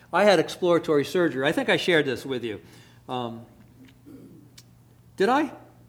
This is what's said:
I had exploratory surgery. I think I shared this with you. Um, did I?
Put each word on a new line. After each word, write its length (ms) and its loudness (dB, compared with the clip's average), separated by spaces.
I 120 2
had 160 6
exploratory 640 0
surgery. 400 -2
I 60 2
think 180 -2
I 80 2
shared 280 2
this 200 -6
with 180 -6
you. 180 -8
Um, 380 -10
did 120 2
I? 220 0